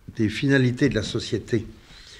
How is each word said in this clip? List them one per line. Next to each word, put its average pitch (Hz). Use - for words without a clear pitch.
des 110
finalités 131
de 107
la 104
société -